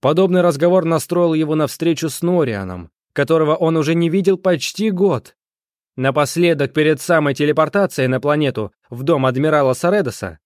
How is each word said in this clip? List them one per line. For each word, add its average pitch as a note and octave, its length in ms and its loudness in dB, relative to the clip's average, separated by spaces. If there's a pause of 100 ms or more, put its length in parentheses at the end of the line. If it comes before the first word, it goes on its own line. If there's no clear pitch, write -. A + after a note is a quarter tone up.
Подобный F3+ 400 2
разговор F3 440 2
настроил E3 480 0
его D#3 220 -2
на D3+ 120 0
встречу D#3+ 420 -2
с - 120 -10
Норианом, G#2 680 -2 (220)
которого D#3 420 2
он E3 220 0
уже D#3 180 0
не E3+ 140 0
видел F#3+ 280 2
почти F#3+ 540 -2
год. F3+ 440 -2 (600)
Напоследок, C#3+ 800 0
перед D3+ 280 2
самой D3 320 0
телепортацией D3+ 760 0
на B2+ 120 0
планету, C#3 520 -2 (180)
в B2 140 -10
дом C3 220 2
адмирала C3+ 480 2
Саредоса B2+ 720 -4